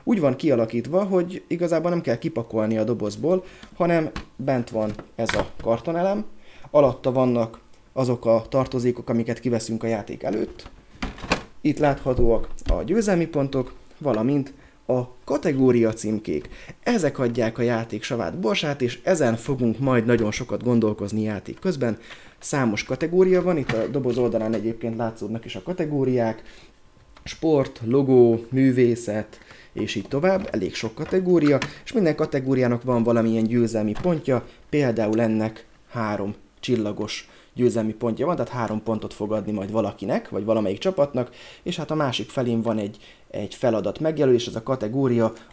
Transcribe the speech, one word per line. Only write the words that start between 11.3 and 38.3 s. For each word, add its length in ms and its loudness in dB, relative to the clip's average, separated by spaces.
Itt 160 0
láthatóak 680 2
a 180 0
győzelmi 420 2
pontok, 480 -2
valamint 560 0
a 160 0
kategória 680 2
címkék. 560 -4
Ezek 360 0
adják 380 0
a 40 -2
játék 420 -2
savát, 360 -4
borsát, 420 -2
és 220 -2
ezen 320 2
fogunk 440 0
majd 260 2
nagyon 260 4
sokat 320 -4
gondolkozni 580 2
játék 380 -6
közben. 380 -2
Számos 440 0
kategória 580 4
van, 160 2
itt 140 -2
a 160 0
doboz 300 0
oldalán 360 0
egyébként 440 -4
látszódnak 480 -4
is 100 -12
a 80 -12
kategóriák. 800 0
Sport, 600 0
logó, 640 6
művészet, 880 2
és 220 -4
így 120 -6
tovább, 440 0
elég 220 -2
sok 220 -6
kategória, 600 4
és 80 -16
minden 240 2
kategóriának 680 0
van 200 2
valamilyen 400 2
győzelmi 580 2
pontja, 440 0
például 520 2
ennek 440 0
három 460 -4
csillagos 680 -4
győzelmi 380 2
pontja 320 -2
van, 100 0